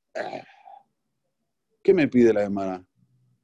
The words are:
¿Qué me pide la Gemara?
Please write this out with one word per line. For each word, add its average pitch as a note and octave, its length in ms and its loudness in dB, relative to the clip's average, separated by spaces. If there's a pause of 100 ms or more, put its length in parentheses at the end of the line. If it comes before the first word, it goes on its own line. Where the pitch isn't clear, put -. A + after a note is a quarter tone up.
(1800)
¿Qué G3 100 4
me D#3 140 2
pide A#2 240 4
la G#2 120 0
Gemara? G2 420 -8 (580)